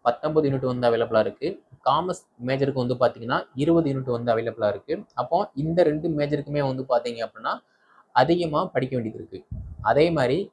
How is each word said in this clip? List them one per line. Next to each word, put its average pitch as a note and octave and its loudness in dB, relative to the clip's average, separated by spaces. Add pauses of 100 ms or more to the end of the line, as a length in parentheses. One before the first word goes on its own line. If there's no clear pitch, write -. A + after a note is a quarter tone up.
பத்தொன்பது D3+ 0
யூனிட் C3 -2
வந்து B2 0
அவைலபிளா A2+ 2
இருக்கு. A#2+ -2 (220)
காமர்ஸ் E3+ -2 (180)
மேஜருக்கு C3 0
வந்து B2 0
பார்த்தீங்கன்னா, A#2+ 0
இருபது D3+ 2
யூனிட் C3 -4
வந்து A#2+ 0
அவைலபிளா A2+ -2
இருக்கு. G2+ -4
அப்போ E3+ -2
இந்த E3 2
ரெண்டு D#3 2
மேஜருக்குமே D3 -2
வந்து B2+ -6
பார்த்தீங்க A#2+ 0
அப்படின்னா, A#2 -6 (520)
அதிகமா E3 2
படிக்க C3 -4
வேண்டியது A2 -6
இருக்கு. - -14 (240)
அதே C#3 4
மாதிரி D3+ 0